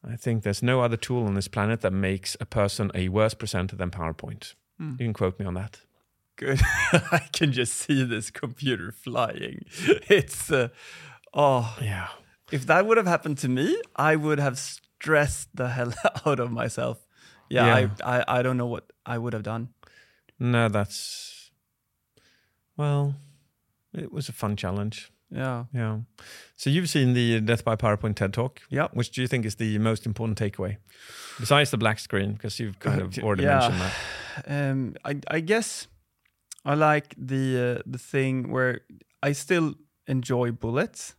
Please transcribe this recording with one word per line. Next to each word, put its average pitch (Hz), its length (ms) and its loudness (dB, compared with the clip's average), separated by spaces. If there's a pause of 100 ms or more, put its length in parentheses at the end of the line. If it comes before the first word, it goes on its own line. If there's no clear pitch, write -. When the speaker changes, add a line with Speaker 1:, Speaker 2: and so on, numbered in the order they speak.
Speaker 1:
I 113 80 -6
think 113 280 -2
there's 101 180 -2
no 123 200 4
other 117 140 2
tool 120 300 -2
on 98 80 0
this 98 140 -2
planet 107 320 0
that 95 120 0
makes 95 480 -2
a 110 60 -8
person 101 480 0
a 90 140 0
worse 107 260 2
presenter 95 420 -4
than 90 140 -4
PowerPoint. - 640 -8 (240)
Speaker 2:
Hmm. 160 140 -8
Speaker 1:
You 127 140 -6
can 113 60 -2
quote 92 280 -2
me 98 60 -4
on 90 80 -4
that. 95 260 -8 (560)
Speaker 2:
Good. 135 240 0 (160)
<laughs> - 160 2
I 160 400 2
can 156 200 2
just 120 220 0
see 135 300 0
this 110 260 -4
computer 123 640 -4
flying. - 720 -4 (220)
<laughs> 415 220 2
It's, - 440 2
uh, 123 160 4 (680)
oh. 127 480 4
Speaker 1:
Yeah. 98 260 -4 (440)
Speaker 2:
If 131 140 -4
that 175 200 6
would 226 120 4
have 202 100 2
happened 156 300 0
to 143 100 -2
me, 180 340 0 (140)
I 156 180 4
would 151 240 0
have 139 200 0
stressed - 960 0
the 123 160 -2
hell 120 220 -2 (160)
<laughs> - 180 -2
out 139 120 2
of 120 140 -2
myself. 120 460 -4 (500)
Yeah, 123 180 6
Speaker 1:
Yeah. 117 220 6 (160)
Speaker 2:
I, 123 140 2
I, 123 200 2
I 123 40 2
don't 127 140 2
know 123 120 0
what - 240 -8 (120)
I 120 140 -4
would 120 140 -4
have 110 100 -4
done. 117 280 -6 (680)
Speaker 1:
No, 120 300 4
that's, - 840 -4 (1300)
well, 143 380 2 (800)
it - 180 -8
was 147 160 -6
a - 40 -12
fun 104 240 -2
challenge. 104 540 -6 (200)
Speaker 2:
Yeah. 127 340 -6 (100)
Speaker 1:
Yeah. 110 240 -2 (580)
So - 140 -2
you've 170 180 2
seen 127 260 4
the 117 260 4
Death 113 240 2
by 113 120 2
PowerPoint 107 380 2
ted 98 180 0
Talk. 123 280 -4 (100)
Speaker 2:
Yep. 139 240 -2
Speaker 1:
Which 120 160 -2
do - 120 -6
you 127 40 0
think 120 180 0
is 104 120 -4
the 107 220 0
most 110 280 0
important 110 320 -4
takeaway? 101 380 -4 (640)
Besides 143 300 4
the 113 80 0
black 107 200 2
screen, 101 380 -2
'cause 107 240 -8
you've 101 180 -6
kind 98 220 0
of 95 180 -4
Speaker 2:
<laughs> 123 60 -6
Speaker 1:
already 101 180 2
Speaker 2:
Yeah. 139 160 6
Speaker 1:
mentioned 110 220 4
that. 92 140 -2 (760)
Speaker 2:
Um, 131 240 -2 (100)
I, 147 120 -4 (120)
I 160 120 -2
guess 214 480 -2 (760)
I 143 100 0
like 151 440 2
the, 131 600 0
uh, - 80 -8
the 123 120 -8
thing 131 540 -2
where 127 300 0 (400)
I 143 100 2
still 160 420 0 (320)
enjoy 123 460 0
bullets - 680 -4